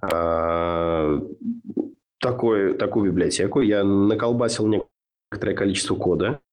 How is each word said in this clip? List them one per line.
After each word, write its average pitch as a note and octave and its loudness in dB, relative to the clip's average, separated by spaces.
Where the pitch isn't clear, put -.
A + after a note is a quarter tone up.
э, E2 0
такой, A2 0
такую G#2 0
библиотеку. F2+ 0
Я G#2 2
наколбасил A2 2
некоторое - -4
количество G2 -2
кода. A2 0